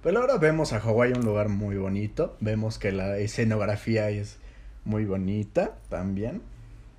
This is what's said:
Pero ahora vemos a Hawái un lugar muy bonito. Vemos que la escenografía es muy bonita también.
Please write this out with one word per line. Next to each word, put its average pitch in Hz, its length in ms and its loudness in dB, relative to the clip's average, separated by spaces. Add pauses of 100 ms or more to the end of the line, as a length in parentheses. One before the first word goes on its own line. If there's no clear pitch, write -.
Pero 185 180 4
ahora 262 160 4
vemos 156 380 4
a 110 60 2
Hawái 113 340 4
un 123 100 0
lugar 104 240 2
muy 101 300 -2
bonito. 101 600 -2
Vemos 110 400 -2
que 98 140 -2
la 98 240 -2
escenografía 107 920 0
es 104 280 -6 (460)
muy 107 220 0
bonita 101 720 0 (100)
también. 98 540 -4 (560)